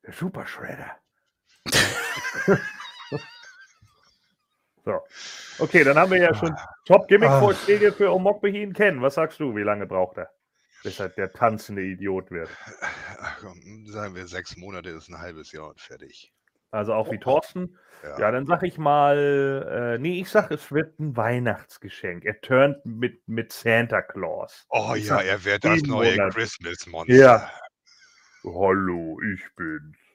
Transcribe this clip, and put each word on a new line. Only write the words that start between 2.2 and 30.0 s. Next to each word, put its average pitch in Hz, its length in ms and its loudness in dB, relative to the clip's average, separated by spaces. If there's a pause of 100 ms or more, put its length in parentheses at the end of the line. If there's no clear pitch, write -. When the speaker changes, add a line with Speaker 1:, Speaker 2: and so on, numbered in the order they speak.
Speaker 1:
So. 101 160 -4 (580)
Okay, 160 260 4
dann 139 140 6
haben 185 140 4
wir 185 80 4
ja 165 140 4
schon 160 240 -4
Speaker 3:
Ah. - 160 -18 (100)
Speaker 1:
Top-Gimmick-Vorschläge 196 1080 6
Speaker 4:
Ah. - 20 -10
Speaker 1:
für 196 180 2
Omok 190 300 0
Behin. 202 320 -4
Ken, 190 280 2
was 135 120 0
sagst 160 260 -4
du, 131 160 -4
wie 104 60 -2
lange 104 240 -2
braucht 92 320 -2
er, 87 120 -12 (520)
bis - 180 -10
er 95 100 -6
der 95 220 -6
tanzende 107 500 -2
Idiot 95 480 -6
wird? 85 280 -10 (640)
Speaker 3:
Ach - 200 -12
komm, 104 460 -20
sagen 104 280 -10
wir, 90 120 -12
sechs 90 300 -12
Monate 90 340 -14
ist 80 180 -18
ein 82 100 -20
halbes 80 340 -16
Jahr 78 160 -16
und - 120 -20
fertig. - 520 -20 (400)
Speaker 1:
Also 107 220 -4
auch 110 160 -2
wie 113 80 -6
Speaker 3:
Oh. - 20 -12
Speaker 1:
Thorsten? 160 580 -2 (240)
Speaker 3:
Ja. 73 160 -14
Speaker 1:
Ja, 107 120 2
dann 131 160 -4
sag 175 160 0
ich 175 160 -6
mal, 143 1160 2
äh, - 20 -6
nee, 175 220 -4
ich 180 100 -10
sag, - 200 2
es 147 220 -10
wird 160 280 -4
ein 147 160 -6
Weihnachtsgeschenk. 107 1080 -4
Er 104 160 -6
turnt 139 440 2
mit, 117 440 -6
mit 113 240 -6
Santa 113 500 2
Claus. - 680 -10
Speaker 3:
Oh 110 240 -2
Speaker 1:
Ich 107 120 -6
Speaker 3:
ja, 123 140 0
Speaker 1:
sag, - 20 -2
Speaker 3:
er 95 220 -2
wird 101 200 0
das 110 180 2
Speaker 1:
sieben 147 60 -4
Speaker 3:
neue 107 320 2
Speaker 1:
Monate. 95 120 0
Speaker 3:
Christmas-Monster. 107 1080 6
Speaker 1:
Ja. - 80 -12 (920)
„Hallo, 90 800 -2
ich 95 200 -6 (140)
bin's. 78 420 -12 (160)